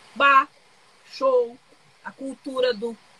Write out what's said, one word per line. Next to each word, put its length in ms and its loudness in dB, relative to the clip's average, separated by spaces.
bar, 340 4
show, 420 0
a 80 -14
cultura 640 -4
do 240 -8